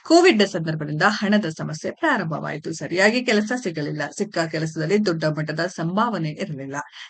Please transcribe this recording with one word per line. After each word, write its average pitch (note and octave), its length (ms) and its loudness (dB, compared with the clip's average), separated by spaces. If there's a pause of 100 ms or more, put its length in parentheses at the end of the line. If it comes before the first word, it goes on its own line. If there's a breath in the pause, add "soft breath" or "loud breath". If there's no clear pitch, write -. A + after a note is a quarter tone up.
ಕೋವಿಡ್ D#4 440 6
ಸಂದರ್ಭದಿಂದ D#3 580 -4
ಹಣದ G#3 380 2 (140)
ಸಮಸ್ಯೆ D#3 320 -6
ಪ್ರಾರಂಭವಾಯಿತು. D#3+ 840 -2
ಸರಿಯಾಗಿ G3 520 2
ಕೆಲಸ G#3+ 280 2 (100)
ಸಿಗಲಿಲ್ಲ. D3+ 400 -4 (160)
ಸಿಕ್ಕ G3+ 200 -4
ಕೆಲಸದಲ್ಲಿ D#3+ 680 0
ದೊಡ್ಡ E3 180 0
ಮಟ್ಟದ D#3 360 -2
ಸಂಭಾವನೆ F3 680 -2
ಇರಲಿಲ್ಲ. C#3 460 -8 (340 loud breath)